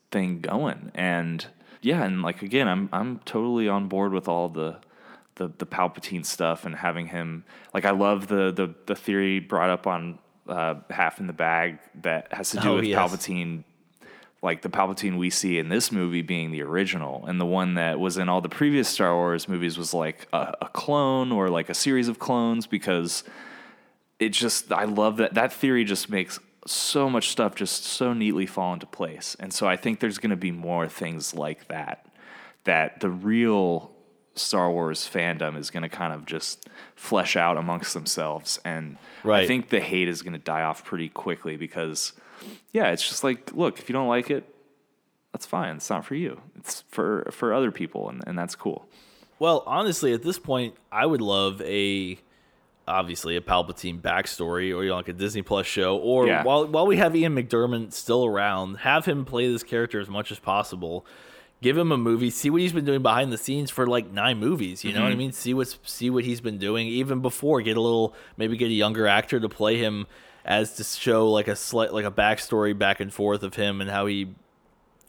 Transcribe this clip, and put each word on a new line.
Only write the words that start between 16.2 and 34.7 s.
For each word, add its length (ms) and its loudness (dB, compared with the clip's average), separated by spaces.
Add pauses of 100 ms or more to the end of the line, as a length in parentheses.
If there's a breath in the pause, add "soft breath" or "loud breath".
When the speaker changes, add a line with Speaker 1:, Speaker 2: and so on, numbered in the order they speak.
Speaker 1:
being 300 -4
the 100 -4
original, 640 -2
and 140 0
the 60 2
one 280 2
that 240 2
was 180 0
in 120 0
all 120 2
the 80 -4
previous 400 2
Star 240 2
Wars 360 2
movies 280 -2
was, 160 -6
like, 400 -4
a, 300 -2
a 60 -8
clone 640 0
or, 180 2
like, 180 0
a 60 -4
series 340 2
of 120 -4
clones, 480 0
because 560 0 (960 loud breath)
it 100 4
just, 420 0
I 120 2
love 340 2
that, 160 2
that 180 4
theory 320 4
just 240 -2
makes 300 -2 (280)
so 440 0
much 180 0
stuff 260 0
just 300 -4
so 300 0
neatly 320 2
fall 260 -2
into 140 -8
place. 520 -8
And 140 -12
so 140 -2
I 100 4
think 240 -2
there's 180 -2
gonna 180 0
be 160 -4
more 360 -2
things 460 -8
like 340 -6
that, 380 -10 (580 loud breath)
that 360 2
the 100 0
real 800 2 (440)
Star 360 0